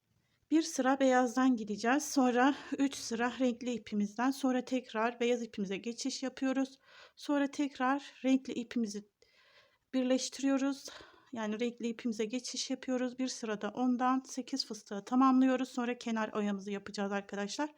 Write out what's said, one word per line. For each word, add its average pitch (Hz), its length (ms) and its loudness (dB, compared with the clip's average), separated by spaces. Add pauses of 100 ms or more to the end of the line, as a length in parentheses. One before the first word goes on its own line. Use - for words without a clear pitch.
(520)
Bir 311 100 6
sıra 269 380 0
beyazdan 254 560 4
gideceğiz. 220 500 0
Sonra 254 500 4 (220)
üç 277 180 0
sıra 233 440 -4
renkli 247 340 0
ipimizden. 214 580 -2
Sonra 254 340 0
tekrar 233 540 -2
beyaz 240 220 2
ipimize 196 360 -4
geçiş 233 460 -6
yapıyoruz. 262 560 -2 (360)
Sonra 285 320 0
tekrar 277 640 -2 (100)
renkli 262 300 2
ipimizi 226 500 -4 (920)
birleştiriyoruz. 262 920 0 (460)
Yani 214 280 -4
renkli 233 280 -4
ipimize 226 380 -2
geçiş 247 440 -6
yapıyoruz. 254 500 -2
Bir 262 80 0
sırada 214 420 -4
ondan 254 560 2
sekiz - 420 -6
fıstığı 202 380 -10
tamamlıyoruz. 262 640 6
Sonra 247 280 -2
kenar 220 360 -4
oyamızı 208 380 -2
yapacağız 202 400 -4
arkadaşlar. 202 680 -4